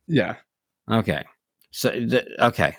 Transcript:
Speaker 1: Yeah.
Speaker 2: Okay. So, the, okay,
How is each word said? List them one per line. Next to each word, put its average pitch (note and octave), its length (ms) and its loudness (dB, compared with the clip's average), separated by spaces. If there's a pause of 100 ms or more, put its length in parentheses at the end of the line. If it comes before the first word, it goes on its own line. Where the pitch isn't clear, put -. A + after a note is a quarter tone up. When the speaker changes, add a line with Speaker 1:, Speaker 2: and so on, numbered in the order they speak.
Speaker 1:
Yeah. A2+ 300 0 (540)
Speaker 2:
Okay. G2+ 340 0 (460)
So, - 200 -2
the, A#2+ 560 0
okay, F2 320 0